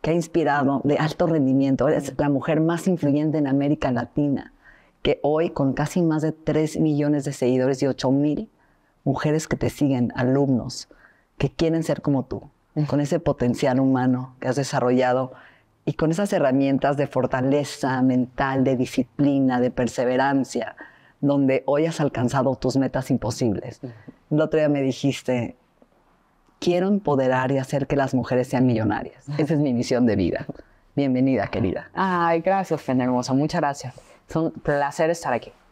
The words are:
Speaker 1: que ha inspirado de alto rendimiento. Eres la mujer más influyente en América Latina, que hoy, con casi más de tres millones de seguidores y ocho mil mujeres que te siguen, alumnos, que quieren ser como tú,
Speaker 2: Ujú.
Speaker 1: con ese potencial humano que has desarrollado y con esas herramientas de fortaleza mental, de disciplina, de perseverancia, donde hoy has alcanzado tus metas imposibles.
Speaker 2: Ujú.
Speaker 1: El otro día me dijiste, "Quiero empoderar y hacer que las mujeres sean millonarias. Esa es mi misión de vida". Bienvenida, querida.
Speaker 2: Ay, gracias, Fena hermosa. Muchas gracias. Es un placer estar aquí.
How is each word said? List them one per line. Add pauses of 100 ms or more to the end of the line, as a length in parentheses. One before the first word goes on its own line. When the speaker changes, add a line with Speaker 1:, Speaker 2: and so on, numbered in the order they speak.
Speaker 1:
que
ha
inspirado
de
alto
rendimiento.
Eres
la
mujer
más
influyente
en
América
Latina, (480)
que
hoy,
con
casi
más
de
tres
millones
de
seguidores
y
ocho
mil (540)
mujeres
que
te
siguen,
alumnos, (520)
que
quieren
ser
como
tú, (260)
Speaker 2:
Ujú.
Speaker 1:
con
ese
potencial
humano
que
has
desarrollado (500)
y
con
esas
herramientas
de
fortaleza
mental,
de
disciplina,
de
perseverancia, (460)
donde
hoy
has
alcanzado
tus
metas
imposibles.
Speaker 2:
Ujú. (400)
Speaker 1:
El
otro
día
me
dijiste, (1040)
"Quiero
empoderar
y
hacer
que
las
mujeres
sean
millonarias. (140)
Esa
es
mi
misión
de
vida". (500)
Bienvenida,
querida.
Speaker 2:
Ay,
gracias,
Fena
hermosa.
Muchas
gracias. (320)
Es
un
placer
estar
aquí. (180)